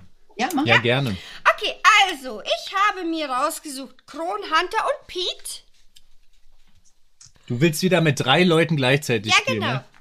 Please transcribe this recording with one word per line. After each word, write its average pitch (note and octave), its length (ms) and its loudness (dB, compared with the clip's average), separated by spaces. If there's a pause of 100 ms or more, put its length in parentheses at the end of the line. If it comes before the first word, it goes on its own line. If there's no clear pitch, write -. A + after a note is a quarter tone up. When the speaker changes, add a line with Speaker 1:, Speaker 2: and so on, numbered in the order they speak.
(380)
Speaker 1:
Ja, G#3 160 -2
mach. C#4+ 140 0
Speaker 2:
Ja, A2+ 80 6
Speaker 3:
Ja? - 60 4
Speaker 2:
gerne. A#2+ 360 0 (380)
Speaker 3:
Okay, A4+ 180 -6 (380)
also, C4 320 -10
ich E5 300 -6 (160)
habe F#4 180 -4
mir D#4+ 200 -4
rausgesucht C4+ 800 -6
Kronhunter F4+ 800 -2
und C#5+ 220 -4
Pete. - 540 -8 (1900)
Speaker 2:
Du A#2+ 120 -4
willst D#3+ 220 2
wieder F3+ 200 2
mit D3+ 180 2
drei C#3+ 240 4
Leuten E3 340 4
gleichzeitig B2+ 560 0
Speaker 3:
Ja, G4+ 80 4
Speaker 2:
spielen, A#4 200 -2
Speaker 3:
genau. D4+ 120 -2
Speaker 2:
ne? B2+ 100 -6 (180)